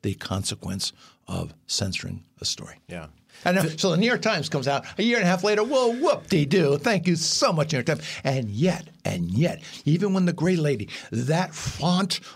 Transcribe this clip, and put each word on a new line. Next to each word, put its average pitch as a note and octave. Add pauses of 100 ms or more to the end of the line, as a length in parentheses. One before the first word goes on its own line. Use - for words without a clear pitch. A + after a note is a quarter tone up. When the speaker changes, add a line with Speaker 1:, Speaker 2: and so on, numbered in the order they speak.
Speaker 1:
the G2+
consequence - (340)
of F2 (100)
censoring F#2 (140)
a G#2+
story. - (120)
Speaker 2:
Yeah. E2+ (360)
Speaker 1:
And F3+
now, F#3
so D#3
the D#3+
New G3+
York A#3
Times G3
comes C#3
out C#3 (140)
a -
year A#3
and G#3
a -
half F3+
later, G#3
"Well, B3
whoop-de-doo. F3
Thank G3
you F3
so G#3
much, D3+
New C#3+
York B2
Times." D#3+ (200)
And C3
yet, D3 (140)
and F2+
yet, A#2 (220)
even F3+
when F#3
the F3
great F3
lady, C#3 (220)
that D3+
font - (160)